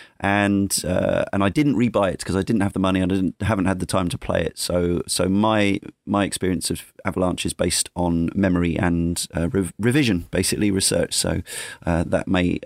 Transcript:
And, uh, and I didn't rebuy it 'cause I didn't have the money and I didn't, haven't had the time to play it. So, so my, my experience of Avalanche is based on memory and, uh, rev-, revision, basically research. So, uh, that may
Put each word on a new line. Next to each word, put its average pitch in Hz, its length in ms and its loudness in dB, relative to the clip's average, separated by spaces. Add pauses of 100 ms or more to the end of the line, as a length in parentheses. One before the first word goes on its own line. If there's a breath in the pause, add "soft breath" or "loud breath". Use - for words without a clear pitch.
(200 loud breath)
And, 101 640 2
uh, 92 480 0
and 98 120 0
I 101 60 2
didn't 147 260 2
rebuy 101 360 2
it - 140 -8
'cause 87 100 0
I 95 60 2
didn't 104 220 0
have 101 100 0
the 98 60 -4
money 95 200 2
and 92 120 2
I 98 40 2
didn't, 95 260 0
haven't 98 240 0
had 95 140 0
the 92 60 -4
time 92 240 0
to - 80 -4
play 90 240 -2
it. - 160 -4
So, 87 500 0
so 90 220 0
my, 104 500 2 (280)
my 101 180 0
experience 90 460 -2
of - 200 -8 (140)
Avalanche 90 400 -2
is 82 80 -4
based - 420 -2
on 85 380 0
memory 87 440 2
and, 85 480 0 (120)
uh, 82 120 0
rev-, 90 300 -2
revision, 113 520 2
basically 98 400 0
research. 95 420 0
So, 87 300 -2 (420 loud breath)
uh, 85 220 2
that - 200 -2
may 90 380 2